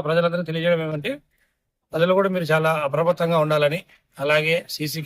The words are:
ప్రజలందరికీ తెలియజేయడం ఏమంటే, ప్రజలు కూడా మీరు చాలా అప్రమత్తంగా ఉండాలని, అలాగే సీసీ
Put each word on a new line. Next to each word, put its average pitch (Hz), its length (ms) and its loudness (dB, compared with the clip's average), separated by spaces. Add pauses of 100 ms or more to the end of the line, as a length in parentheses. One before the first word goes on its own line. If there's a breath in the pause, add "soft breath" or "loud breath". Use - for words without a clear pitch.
ప్రజలందరికీ 170 440 0
తెలియజేయడం 165 360 0
ఏమంటే, 156 260 -6 (800)
ప్రజలు 175 260 2
కూడా 196 160 2
మీరు 175 180 -2
చాలా 156 180 2 (160)
అప్రమత్తంగా 165 580 0
ఉండాలని, 151 360 2 (420 soft breath)
అలాగే 151 320 2 (200)
సీసీ 156 320 -6